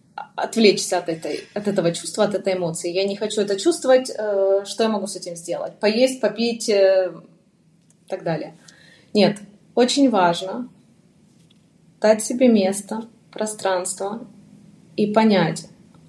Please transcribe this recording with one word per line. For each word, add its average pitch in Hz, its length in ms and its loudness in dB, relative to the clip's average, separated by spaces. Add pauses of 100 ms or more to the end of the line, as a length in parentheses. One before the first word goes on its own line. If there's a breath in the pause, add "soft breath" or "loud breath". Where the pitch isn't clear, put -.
(360)
отвлечься - 640 2
от 175 120 -6
этой, 160 300 -8 (140)
от 208 140 -6
этого 180 240 0
чувства, - 320 -4
от 202 100 0
этой 190 200 -2
эмоции. 175 380 -4
Я 190 120 -2
не 202 120 -4
хочу 214 260 -4
это 202 180 -2
чувствовать, 262 500 2
э, 196 560 0
что - 180 -2
я 220 60 2
могу 196 160 -4
с 202 100 -12
этим 175 200 -12
сделать? 165 440 -8
Поесть, 240 400 2
попить, 233 500 -2
э, 190 420 4 (960)
и - 40 -20
так 190 140 -8
далее. 160 300 -4 (600 soft breath)
Нет, 196 240 4 (380)
очень 247 340 4
важно 190 580 0 (1300)
дать 214 240 4
себе 247 240 2
место, 214 580 0 (260)
пространство 196 960 -6 (720)
и 208 100 0
понять, 208 640 2 (400)